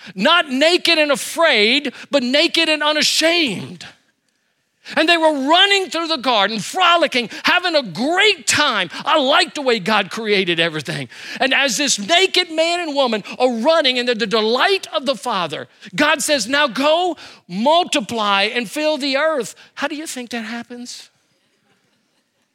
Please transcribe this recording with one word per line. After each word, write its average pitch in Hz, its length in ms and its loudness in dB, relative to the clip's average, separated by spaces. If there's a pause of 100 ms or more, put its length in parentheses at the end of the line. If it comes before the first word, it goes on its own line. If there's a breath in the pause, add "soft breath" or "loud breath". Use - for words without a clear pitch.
(140 loud breath)
not 311 340 2
naked 330 500 2
and 302 140 2
afraid, 262 800 0 (180 loud breath)
but 277 120 2
naked 311 480 2
and 302 120 0
unashamed. 302 1040 0 (1120 loud breath)
And 311 100 2
they 339 120 4
were 311 280 2
running 381 440 4
through 330 160 -4
the 320 100 -2
garden, 220 440 0
frolicking, 320 680 2 (160 loud breath)
having 349 300 2
a 294 80 2
great 302 640 0
time. 240 480 0
I 294 240 0
like 302 360 2
the 302 60 -6
way 240 200 0
God 202 300 0
created 196 480 0
everything. 156 520 -2 (280 loud breath)
And 262 140 2
as 254 240 2
this 269 220 0
naked 349 520 2
man 330 300 0
and 320 140 -6
woman 240 280 0 (160 loud breath)
are 254 140 2
running 254 460 2
in 247 80 -2
the, 247 80 0
the 220 120 -2
delight 240 680 0
of 311 100 -4
the 269 100 -2
Father, 170 540 -6 (260 loud breath)
God 294 280 2
says, 277 240 0
"Now 285 220 2
go 302 500 0 (280 loud breath)
multiply 220 1000 0
and 233 260 -4
fill 302 260 -2
the 269 220 -2
earth." 302 360 -2 (200 loud breath)
How 285 140 -4
do 311 60 -6
you 302 120 -10
think 247 240 -12
that 233 160 -8
happens? 240 640 -14 (1400)